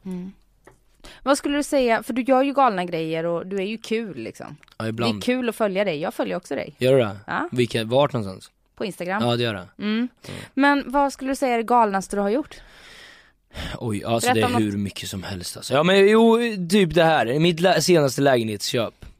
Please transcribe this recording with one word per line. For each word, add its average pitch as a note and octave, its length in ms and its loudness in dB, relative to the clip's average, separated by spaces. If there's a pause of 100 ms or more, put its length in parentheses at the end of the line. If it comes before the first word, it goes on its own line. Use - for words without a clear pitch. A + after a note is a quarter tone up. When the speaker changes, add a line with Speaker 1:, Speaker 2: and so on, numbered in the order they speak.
Speaker 1:
Mm. F#3 260 -10 (920)
Vad C4+ 140 2
skulle C#4+ 200 -2
du D4 60 0
säga, A#3 400 0
för B3 100 -8
du B3+ 80 -2
gör C4 220 4
ju C#4 100 0
galna A#3 320 2
grejer E3 400 -4
och E3+ 220 -4
du G3 100 -8
är F#3+ 80 -4
ju A3 120 -6
kul, A3 400 -6
liksom. A2+ 400 -12 (200)
Speaker 2:
Ja, A2+ 100 -4
ibland. A2+ 260 -2
Speaker 1:
Det G#2+ 40 -6
är F#2 40 -10
kul B3 280 -2
att G#3 60 -8
följa G3+ 280 -2
dig, D#3+ 160 -2
jag F#3+ 140 -6
följer G3+ 240 -4
också C#3+ 180 -8
dig. - 220 -8
Speaker 2:
Gör C3 160 4
du C3+ 60 6
det? G2+ 180 0 (100)
Speaker 1:
Ja. D#4+ 240 -6
Speaker 2:
Vilka, A#2+ 320 -2
vart C3 300 2
någonstans? G2 380 -8 (240)
Speaker 1:
På A3+ 100 -8
Instagram. F#3 380 -6
Speaker 2:
Ja, A#2+ 120 2
det A#2+ 80 -2
gör A2+ 100 -2
det. F#2 140 -10 (160)
Speaker 1:
Mm. A3 240 -2 (180)
Speaker 2:
Ja. - 60 -16 (220)
Speaker 1:
Men C#4 340 2
vad C#4 260 0
skulle C4 180 -8
du C4+ 40 -2
säga B3+ 180 0
är A#3 40 0
det A3+ 60 -2
galnaste G#3 520 0
du G3+ 60 0
har G3+ 80 0
gjort? C#4 260 -2 (1200)
Speaker 2:
Oj, G#2+ 240 -4
alltså A#2 300 0
Speaker 1:
Berätta A2 140 2
Speaker 2:
det B3 60 -2
är - 40 -2
Speaker 1:
om A2+ 60 2
något. G2+ 100 0
Speaker 2:
hur G2+ 40 -4
mycket G2 320 -6
som F#2+ 140 -8
helst, F2+ 340 -10
alltså. - 160 -6
Ja, D3 100 4
men G3 260 6
jo, A3+ 280 6 (320)
typ F#3 260 4
det E3+ 80 6
här. C#3+ 360 2
Mitt E3 200 2
lä-, E3+ 220 4
senaste C#3+ 400 4
lägenhetsköp. A2+ 720 0 (260)